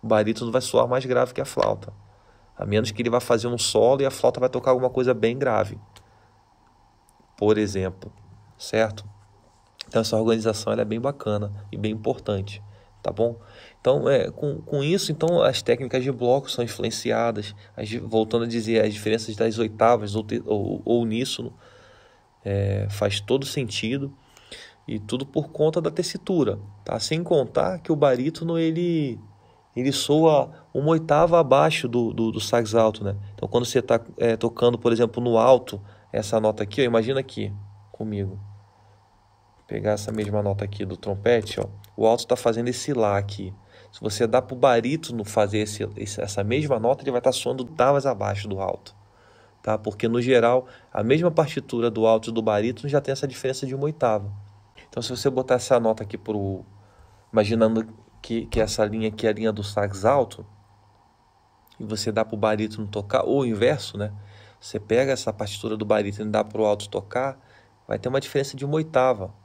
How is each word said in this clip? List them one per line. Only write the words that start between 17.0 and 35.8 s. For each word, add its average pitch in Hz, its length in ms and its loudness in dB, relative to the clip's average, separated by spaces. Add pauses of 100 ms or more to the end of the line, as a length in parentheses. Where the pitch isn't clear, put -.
as 110 120 -8
di-, 113 100 -6
voltando 113 460 0
a 117 40 -4
dizer, 113 360 2
as 107 100 0
diferenças 107 400 -2
das 113 240 0
oitavas 110 560 2
ou 107 80 -2
te-, 110 240 -4
ou, 101 380 -2
ou 117 180 2
uníssono, 117 500 -4 (920)
é, 101 460 0
faz 101 300 -2
todo 135 240 0
sentido, 139 720 -6 (680)
e 110 140 -6
tudo 127 260 -4
por - 220 -4
conta 156 320 2
da 160 100 -2
tessitura, 156 720 -2 (240)
tá? - 160 -4
Sem 160 240 -4
contar 165 560 0
que - 100 -8
o 156 60 2
barítono, 147 600 2
ele, 160 640 0 (560)
ele 127 160 0
soa 147 640 4 (200)
uma 143 180 0
oitava 160 500 4
abaixo 143 480 4
do, 117 240 0
do, 113 180 0
do 110 100 -4
sax 110 340 0
alto, 110 280 4
né? 98 140 -4 (180)
Então, 101 140 -6
quando 120 160 2
você 120 180 0
tá, 117 180 2 (160)
é, 113 200 2
tocando, 120 420 2
por 117 140 2
exemplo, 113 300 0
no 120 140 2
alto, 117 440 4 (320)